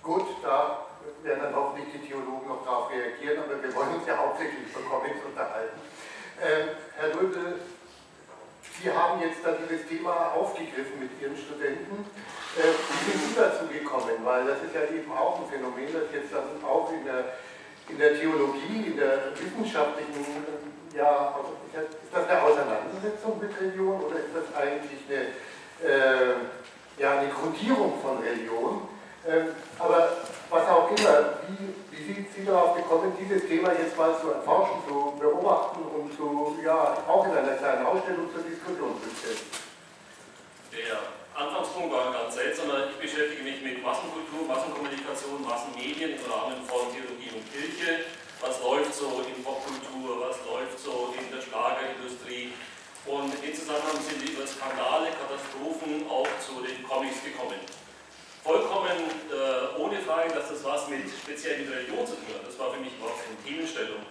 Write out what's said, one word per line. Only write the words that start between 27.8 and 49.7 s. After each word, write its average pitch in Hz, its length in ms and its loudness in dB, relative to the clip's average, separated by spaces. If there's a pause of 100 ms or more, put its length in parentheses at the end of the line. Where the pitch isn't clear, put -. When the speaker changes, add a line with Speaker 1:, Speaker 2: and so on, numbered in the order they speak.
Speaker 1:
von 135 180 0
Religion? 113 720 -2 (380)
Ähm, 165 220 6 (300)
aber - 400 6 (320)
was - 180 6
auch - 220 8
immer, 196 580 8
wie, 196 240 -6 (240)
wie 175 160 -8
sind 196 180 -6
Sie 196 140 -8
darauf 175 320 6
gekommen, 196 420 4
dieses 190 300 2
Thema 175 240 4
jetzt 165 240 2
mal 160 240 6
zu 160 100 0
erforschen, - 560 4
zu 143 320 0
beobachten - 640 4
und 151 320 -4
zu, 151 480 -2
ja, 156 320 4 (140)
auch - 160 8
in - 80 2
einer 135 240 2
kleinen - 300 2
Ausstellung 180 440 0
zur 165 140 -6
Diskussion 170 560 -6
zu 110 160 -10
stellen? 113 320 -6 (1300)
Speaker 2:
Der 113 240 -4 (340)
Anfangspunkt 147 560 -2
war - 220 2
ganz 117 240 -2
seltsam. 147 320 0 (240)
Ich 156 80 -10
beschäftige 147 420 -2
mich 135 220 -6
mit 123 180 -6
Massenkultur, 160 640 -4
Massenkommunikation, 143 960 -4
Massenmedien 139 800 -4
im - 100 -8
Rahmen 131 380 -2
von 123 240 0
Theologie 123 420 -8
und 113 160 -10
Kirche. 165 540 -2 (400)
Was 131 160 -2
läuft 147 320 2
so 131 320 -2
in 127 180 -8
Popkultur, 131 800 -6